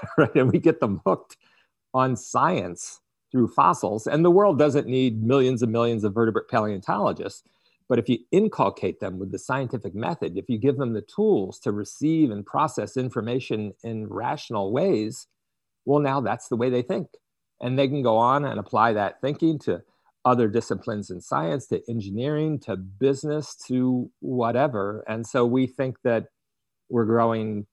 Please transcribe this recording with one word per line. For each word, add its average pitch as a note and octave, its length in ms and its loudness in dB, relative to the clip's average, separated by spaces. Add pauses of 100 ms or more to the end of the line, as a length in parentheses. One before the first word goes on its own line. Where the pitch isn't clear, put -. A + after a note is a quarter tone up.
<laughs> - 140 -4
right? D3 160 4
And C3 180 4
we - 60 4
get D#3+ 220 4
them G2+ 260 -2
hooked - 320 -2 (560)
on C3 200 2
science B2 840 -2 (320)
through A#2+ 160 4
fossils. A2+ 580 2
And D#3 180 2
the F3+ 60 8
world F#3 280 6
doesn't D3 280 4
need B2 360 0
millions B2+ 400 2
and A2+ 100 2
millions A#2 320 0
of G2+ 100 -2
vertebrate A2+ 340 0
paleontologists. G#2+ 920 -2 (460)
But B2 100 2
if A#2 100 0
you B2 100 2 (120)
inculcate B2+ 680 0
them F#2 180 -8
with F#2 140 -8
the G2 60 -8
scientific B2 560 -6
method, G#2+ 420 -6
if - 120 -8
you A#2 100 -2
give C3 180 2
them B2+ 160 -2
the G#2+ 80 -4
tools D3+ 600 0
to A2+ 120 -2
receive C#3 580 0
and G#2 140 -6
process C#3+ 520 -4
information A#2+ 760 -4 (100)
in A2 260 -8
rational G#2+ 640 -4
ways, C3 540 -2 (600)
well, C#3+ 140 4
now C#3 200 0
that's A2+ 280 -4
the B2 80 -2
way A#2+ 120 0
they B2 140 2
think. F#3+ 260 -4 (540)
And B2+ 160 -2
they C#3 100 4
can C#3+ 140 -2
go A2+ 160 4
on C3 260 2
and A2+ 160 -4
apply A2+ 320 2
that G2+ 300 -2
thinking D3+ 380 0
to F2 220 -4 (420)
other B2 240 4
disciplines G#2 600 -4
in F2+ 100 -12
science, D3 480 -4
to - 200 -2
engineering, B2+ 680 -4
to G#2+ 180 -8
business, C#3 800 -2 (120)
to B2+ 440 0 (100)
whatever. A#2+ 880 -2
And A2+ 180 -6
so B2 200 2
we C3 200 2
think C3 380 -6
that B2+ 220 0 (640)
we're A#2 160 2
growing A2 680 0